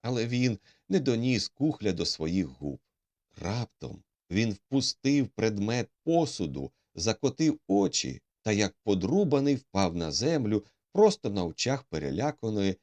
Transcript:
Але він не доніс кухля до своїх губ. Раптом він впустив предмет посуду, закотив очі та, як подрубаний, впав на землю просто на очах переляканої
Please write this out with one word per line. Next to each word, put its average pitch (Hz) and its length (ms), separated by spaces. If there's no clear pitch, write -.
Але 117 260
він 123 320
не 190 100
доніс 123 480
кухля 120 460
до 85 120
своїх 82 420
губ. 69 320
Раптом 113 600
він 107 200
впустив 135 760
предмет 113 640
посуду, 87 680
закотив 135 720
очі - 540
та, 107 100
як 104 320
подрубаний, 139 720
впав 95 400
на 82 160
землю 107 540
просто 202 380
на 98 160
очах 127 380
переляканої 98 1000